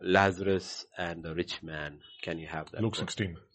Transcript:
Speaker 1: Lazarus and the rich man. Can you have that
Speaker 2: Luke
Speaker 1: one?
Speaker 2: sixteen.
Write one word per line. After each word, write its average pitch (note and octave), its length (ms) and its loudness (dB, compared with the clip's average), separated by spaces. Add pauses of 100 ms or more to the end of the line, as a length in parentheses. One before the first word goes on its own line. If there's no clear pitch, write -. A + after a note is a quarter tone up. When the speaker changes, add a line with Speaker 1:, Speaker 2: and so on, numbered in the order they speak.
Speaker 1:
Lazarus F#2+ 840 4 (140)
and E2+ 260 -4
the D#2+ 100 -6
rich - 280 -4
man. D2+ 380 -8 (220)
Can E2 160 -4
you D#2+ 80 -10
have D#2+ 240 -8
that G#2+ 120 -4
Speaker 2:
Luke A2 100 2
Speaker 1:
one? - 160 -6
Speaker 2:
sixteen. F2+ 280 -2 (180)